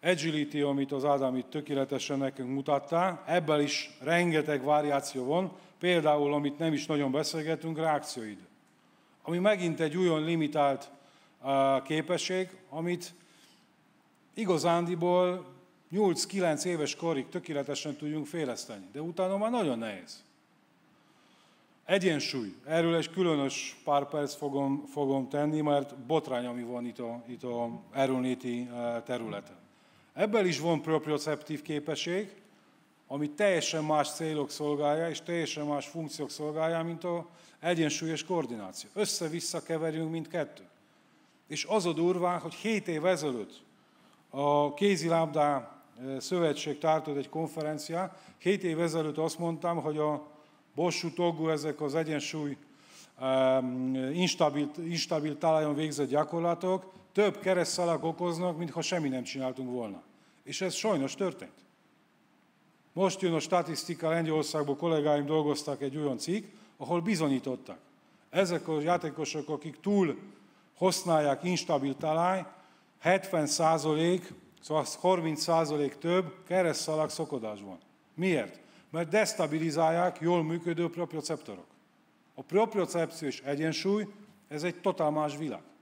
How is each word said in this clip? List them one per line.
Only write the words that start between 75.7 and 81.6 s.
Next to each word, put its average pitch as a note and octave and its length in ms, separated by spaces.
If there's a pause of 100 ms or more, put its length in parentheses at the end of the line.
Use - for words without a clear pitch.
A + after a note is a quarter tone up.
több E3+ 360 (120)
keresztszalag D#3 640
szakodás A2+ 500
van. F#2+ 180 (360)
Miért? D#3 480 (280)
Mert E3 180
destabilizálják E3 1120
jól E3+ 220
működő E3+ 480
proprioceptorok. D#3 760 (680)